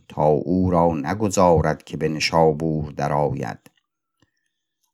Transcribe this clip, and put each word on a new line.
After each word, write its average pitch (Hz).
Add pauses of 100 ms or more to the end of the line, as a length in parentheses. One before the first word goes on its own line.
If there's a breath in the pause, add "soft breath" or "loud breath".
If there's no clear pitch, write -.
تا -
او 90
را 85
نگذارد 82
که -
به 78
نشابور 78
درآید. 69 (1200)